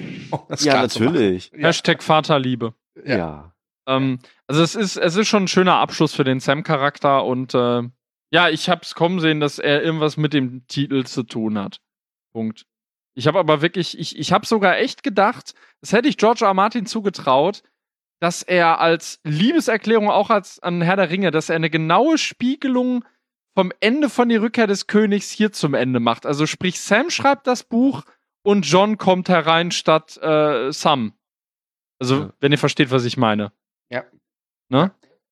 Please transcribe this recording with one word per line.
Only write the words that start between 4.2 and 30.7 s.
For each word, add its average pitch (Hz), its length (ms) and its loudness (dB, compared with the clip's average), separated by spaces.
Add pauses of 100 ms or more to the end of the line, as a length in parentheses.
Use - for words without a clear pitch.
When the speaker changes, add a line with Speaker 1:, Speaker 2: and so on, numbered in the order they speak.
Speaker 3:
also 147 140 2
es 165 140 0
ist, 202 220 -2
es 165 180 0
ist 208 120 0
schon 208 160 2
ein 180 40 -2
schöner 180 300 4
Abschluss 151 360 0
für 151 100 -2
den 131 160 0
Sam-Charakter 139 840 0
und, 127 300 -4
äh, 120 260 2 (500)
ja, 170 180 4
ich 156 200 -4
hab's 170 240 -4
kommen 175 260 0
sehen, 156 200 0
dass 147 180 -4
er 147 240 0
irgendwas 156 340 -2
mit 151 180 -2
dem 127 340 -2
Titel 135 380 -2
zu 127 180 -8
tun 110 340 -6
hat. 98 240 -10 (520)
Punkt. 110 340 -10 (480)
Ich 127 100 -10
hab 151 100 2
aber 156 280 2
wirklich, 175 340 -4
ich, - 220 -10
ich 156 120 -4
hab 277 140 2
sogar 196 320 2
echt - 240 -4
gedacht, 208 540 -2 (260)
das - 100 -10
hätte 233 160 2
ich 233 100 0
George 226 280 2
R. 196 40 4
R. 196 40 2
Martin 202 320 0
zugetraut, 170 760 0 (580)
dass 170 220 -4
er 170 360 2
als 165 440 0
Liebeserklärung 214 880 0
auch 196 180 0
als, 202 300 -2
an 175 240 -4
Herr 175 140 2
der 185 120 0
Ringe, 180 220 0
dass 156 180 -2
er 165 60 0
eine 160 160 -2
genaue 175 480 2
Spiegelung 254 840 -2 (540)
vom 185 220 0
Ende 262 300 0
von 240 200 0
Die 233 60 4
Rückkehr 220 320 0
des 196 180 -4
Königs 208 460 0
hier 208 200 0
zum 147 220 -2
Ende 127 260 0
macht. 117 280 0
Also 147 180 0
sprich, - 340 -6
Sam 247 300 0
schreibt 277 380 0
das 247 160 -2
Buch 240 400 0 (400)
und 202 240 2
John 202 320 4
kommt 185 300 2
herein 165 420 2
statt, - 500 0
äh, 151 500 0